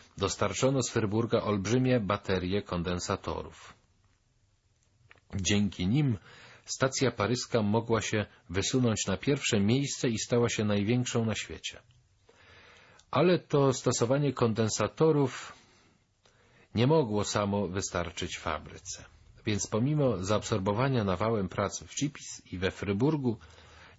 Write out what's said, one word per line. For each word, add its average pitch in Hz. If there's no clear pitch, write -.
dostarczono 107
z -
Fryburga 110
olbrzymie 117
baterie 98
kondensatorów. 87
Dzięki 98
nim 123
stacja -
paryska 113
mogła 110
się 104
wysunąć 107
na 95
pierwsze 135
miejsce 131
i 110
stała 120
się 110
największą 113
na 110
świecie. -
Ale 170
to 139
stosowanie 131
kondensatorów 123
nie 113
mogło 120
samo 101
wystarczyć 87
fabryce. 82
Więc 104
pomimo 127
zaabsorbowania 107
nawałem 98
prac -
w -
Chipis -
i 92
we 90
Fryburgu, 120